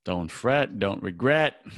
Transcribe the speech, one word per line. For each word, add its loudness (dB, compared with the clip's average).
Don't -2
fret. 0
Don't 0
regret. 0